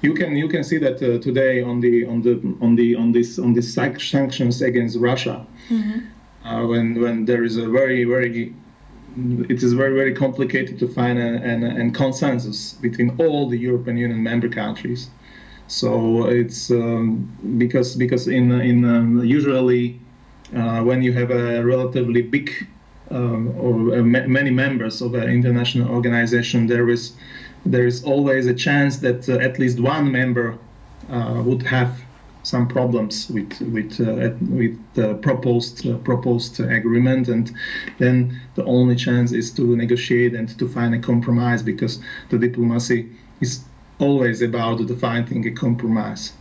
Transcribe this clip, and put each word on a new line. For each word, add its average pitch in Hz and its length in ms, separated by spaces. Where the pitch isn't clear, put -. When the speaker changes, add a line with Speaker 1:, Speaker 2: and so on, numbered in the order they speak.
Speaker 1:
You 147 100
can, 156 240
you 151 100
can 156 160
see 160 160
that, 131 240
uh, 120 200
today 131 400
on 120 180
the, 120 240
on 117 160
the, 120 140
on 117 160
the, 120 180
on 117 180
this, 117 260
on 120 160
this 117 180
sanc-, - 280
sanctions 135 640
against 120 360
Russia, 123 460
Speaker 2:
Mm-hmm. 220 280
Speaker 1:
uh, 117 200
when, 117 340
when 117 240
there 117 200
is 113 120
a 117 100
very, 127 380
very, 120 480
it 120 140
is 123 100
very, 135 220
very 135 200
complicated 131 680
to 120 60
find 120 320
a, 117 240
an, 117 220
an 117 280
consensus 127 800
between 123 440
all 147 300
the 120 80
European 123 400
Union 117 260
member 117 280
countries. 113 580
So 113 600
it's, 120 440
um, 117 640
because, 123 400
because 123 320
in, 123 240
in, 123 320
um, 117 400
usually, 127 720
uh, 117 280
when 127 200
you 123 120
have 123 160
a 120 340
relatively 123 560
big, 127 320
um, 120 380
or, 120 400
uh, 120 40
ma-, 127 240
many 135 240
members 127 500
of 120 140
an 120 160
international 120 580
organization, 117 760
there 120 240
is, 120 240
there 123 200
is 123 200
always 135 420
a 123 80
chance 143 440
that, 123 300
uh, 131 100
at 127 200
least 123 220
one 143 320
member, 123 440
uh, 120 340
would 123 200
have 123 360
some 120 240
problems 120 600
with, 107 320
with, 107 280
uh, 117 260
at, - 160
with 117 360
the 107 200
proposed, 123 680
uh, 120 200
proposed 120 560
agreement, 120 680
and 117 240
then 127 400
the - 120
only 123 280
chance 120 380
is 113 180
to 120 240
negotiate 120 580
and 113 280
to 123 80
find 120 260
a 117 60
compromise, 120 640
because 110 340
the 120 100
diplomacy 120 720
is - 240
always 127 440
about 117 440
the 120 80
finding 120 540
a - 20
compromise. 117 920